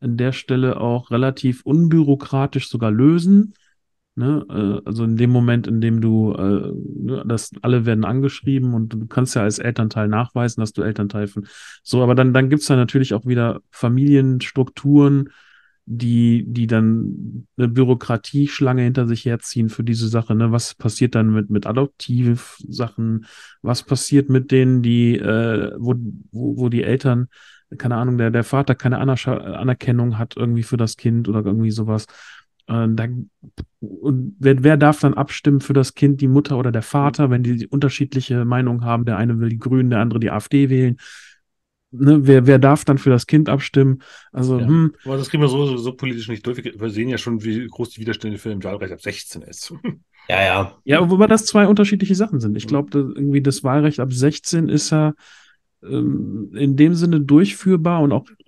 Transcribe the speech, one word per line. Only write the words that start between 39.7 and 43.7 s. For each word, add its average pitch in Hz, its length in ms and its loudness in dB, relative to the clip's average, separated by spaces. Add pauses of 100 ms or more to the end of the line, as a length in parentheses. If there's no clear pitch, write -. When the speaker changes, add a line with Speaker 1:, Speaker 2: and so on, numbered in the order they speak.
Speaker 1:
der 117 80 2
andere 117 220 0
die 110 100 -2
A - 60 -4
F 107 120 -8
D 139 220 2
wählen. 131 260 2 (960)
Ne, 139 320 4
wer, 131 200 8
wer 135 120 8
darf 139 280 4
dann 139 100 4
für 135 140 2
das 123 160 2
Kind 151 240 2
abstimmen? 135 480 2 (340)